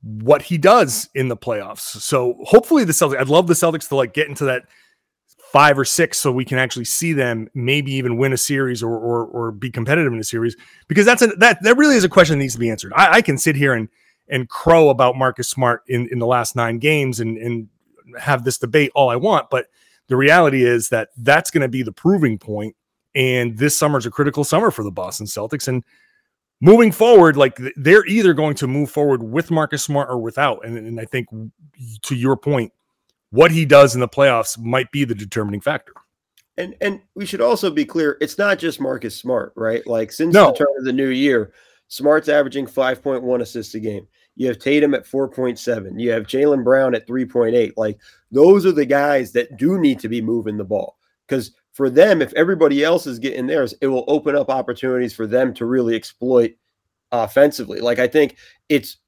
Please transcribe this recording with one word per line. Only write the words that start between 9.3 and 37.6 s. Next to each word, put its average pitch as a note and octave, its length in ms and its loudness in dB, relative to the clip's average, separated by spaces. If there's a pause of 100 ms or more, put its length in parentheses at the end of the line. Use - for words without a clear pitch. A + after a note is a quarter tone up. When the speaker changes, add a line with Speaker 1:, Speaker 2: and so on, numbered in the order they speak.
Speaker 1:
be G#2+ 200 -10
competitive C3+ 420 -2
in A2+ 60 -8
a A2 40 -10
series, A2+ 320 -6 (320)
because G3+ 200 4
that's A#3+ 160 4
a, A#3 40 4 (100)
that, A3 260 4
that A3+ 120 4
really C#4+ 200 4
is G#3 80 4
a F3+ 60 2
question D#3+ 280 4
that C#3 60 -2
needs B2+ 100 -6
to A#2 60 -10
be A#2 100 0
answered. A2 260 -8
I, F3 200 4
I A#3 80 4
can C#3 160 -2
sit D#3 160 0
here C#3 180 2
and, A2 160 -4 (380)
and C3 200 -6
crow E3 420 4
about B2+ 280 2
Marcus B2+ 320 -2
Smart A#2+ 380 0
in, A#2+ 240 -4
in B2+ 80 -6
the A#2 80 -2
last B2 280 -2
nine A#2 220 -2
games C3+ 420 -2
and, A2+ 200 -6
and A#2 280 -8 (520)
have C3+ 240 -4
this B2+ 160 -4
debate C3 340 0
all C3+ 160 2
I A#2+ 60 -2
want, D#3+ 340 -2
but B2+ 160 -2 (420)
the C3 80 -2
reality C#3 480 4
is A#2+ 260 2
that A2 280 -4
that's C#3 320 2
gonna C#3+ 180 -2
be B2+ 140 -4
the A2 100 -6
proving D3+ 460 0
point. G#2 380 -10 (400)
And B2+ 420 0
this C#3+ 180 0
summer's D3 300 -2
a A#2 60 -8
critical D3 320 -2
summer F#3+ 260 0
for A2 140 -8
the G2+ 80 -8
Boston F#2 340 -10
Celtics. G#2+ 420 -8
And B2+ 160 -4 (800)
moving G#3+ 300 8
forward, F3+ 460 6
like, C3+ 180 4
th-, B2+ 200 -12
they're E3 300 4
either F#3+ 280 2
going D3 220 -2
to C#3+ 120 -4
move C#3 220 -2
forward C#3 340 0
with B2+ 280 -4
Marcus D3+ 320 -2
Smart C#3+ 260 -2
or B2+ 80 -6
without. A#2 480 -4
And, A#2 120 -10
and A2+ 220 -12
I A2 60 -10
think, B2 220 -6 (760)
to C#3 120 -6
your B2+ 220 0
point, C3 340 -4 (600)
what D#3 200 6
he D#3+ 140 0
does C#3 300 8
in B2+ 60 -2
the A#2+ 60 -2
playoffs B2 500 0
might A#2+ 340 -4
be C#3+ 140 -2
the A#2 100 -6
determining G#2 440 -6
factor. - 340 -6 (640)
Speaker 2:
And, F3+ 240 -10
and G3 200 -6 (140)
we G3 100 -10
should F3+ 160 -6
also E3+ 300 0